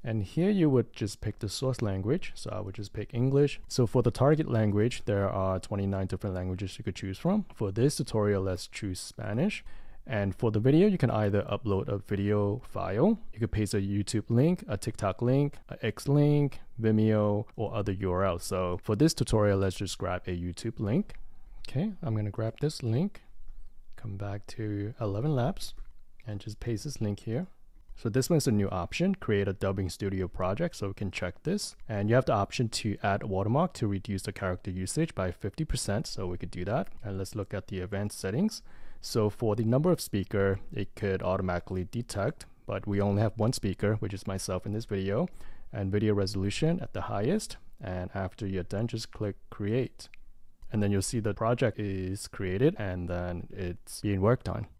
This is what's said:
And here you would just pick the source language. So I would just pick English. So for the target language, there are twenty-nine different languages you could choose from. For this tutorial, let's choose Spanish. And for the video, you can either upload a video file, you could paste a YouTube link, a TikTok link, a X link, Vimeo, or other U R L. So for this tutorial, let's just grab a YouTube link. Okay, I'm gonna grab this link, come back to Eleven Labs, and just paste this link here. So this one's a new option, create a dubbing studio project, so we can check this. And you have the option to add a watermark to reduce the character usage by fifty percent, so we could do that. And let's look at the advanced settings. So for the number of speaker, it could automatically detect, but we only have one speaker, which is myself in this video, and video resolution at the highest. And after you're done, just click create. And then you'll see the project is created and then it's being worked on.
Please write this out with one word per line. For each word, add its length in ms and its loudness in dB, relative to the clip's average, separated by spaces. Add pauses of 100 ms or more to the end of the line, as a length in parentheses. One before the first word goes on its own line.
And 200 0
here 260 2
you 200 6
would 220 4
just 300 -4
pick 180 -4
the 80 -4
source 340 -2
language. 540 0
So 160 -8
I 80 -4
would 160 -8
just 160 -8
pick 220 -8
English. 560 4
So 180 4
for 160 4
the 80 6
target 400 4
language, 540 4
there 240 2
are 280 0
twenty-nine 500 -2
different 280 -4
languages 420 -4
you 60 -10
could 120 -4
choose 220 -6
from. 280 0 (100)
For 160 -2
this 240 4
tutorial, 480 2
let's 240 -2
choose 320 -6
Spanish. 640 -2 (420)
And 300 0
for 160 2
the 80 2
video, 280 8
you 120 4
can 100 4
either 340 2
upload 440 0
a 100 0
video 720 0
file, 480 2 (160)
you 60 -12
could 120 0
paste 220 0
a 40 2
YouTube 520 0
link, 380 4
a 100 -4
TikTok 460 -2
link, 320 4 (140)
a 140 -10
X 240 -4
link, 520 4 (200)
Vimeo, 680 4 (100)
or 180 -4
other 200 0
U 180 0
R 120 2
L. 140 2
So 460 -2
for 140 2
this 160 6
tutorial, 460 4
let's 180 2
just 200 -4
grab 300 -4
a 40 -2
YouTube 480 -4
link. 360 0 (520)
Okay, 260 -2 (100)
I'm 120 -2
gonna 140 0
grab 320 -4
this 220 -2
link, 400 0 (720)
come 220 -8
back 280 -6
to 560 -4
Eleven 320 0
Labs, 400 0 (540)
and 120 -6
just 200 -12
paste 240 -4
this 180 -6
link 200 -2
here. 260 -4 (480)
So 120 -4
this 220 2
one's 160 4
a 60 4
new 180 2
option, 460 0
create 320 2
a 60 0
dubbing 360 0
studio 380 -2
project, 480 -2
so 140 -4
we 40 -6
can 160 -4
check 320 -6
this. 340 -4 (140)
And 180 0
you 60 6
have 120 6
the 80 2
option 360 2
to 320 -2
add 220 2
a 40 -4
watermark 480 2
to 120 0
reduce 340 -2
the 100 -4
character 380 -4
usage 460 -2
by 160 -2
fifty 340 -4
percent, 400 -2
so 220 -6
we 100 -4
could 140 -8
do 140 -6
that. 240 -2 (140)
And 140 -4
let's 160 -6
look 220 -6
at 140 -6
the 100 -4
advanced 400 -4
settings. 420 0 (400)
So 300 2
for 240 2
the 80 0
number 280 4
of 100 2
speaker, 580 2 (120)
it 240 -4
could 280 0
automatically 680 0
detect, 540 -4 (220)
but 200 -4
we 140 2
only 220 4
have 140 2
one 160 2
speaker, 420 2
which 180 -4
is 140 -8
myself 380 -4
in 80 -4
this 120 -4
video, 420 0 (460)
and 180 -2
video 220 4
resolution 640 2
at 140 -8
the 80 -4
highest. 560 -2 (240)
And 320 -6
after 340 -4
you're 160 -2
done, 240 -2
just 240 -6
click 240 -4 (140)
create. 600 -2 (600)
And 100 2
then 100 4
you'll 120 4
see 160 0
the 160 0
project 440 2
is 480 -4
created 520 2
and 280 -2
then 440 -4
it's 500 -8
being 180 2
worked 300 4
on. 180 -4 (120)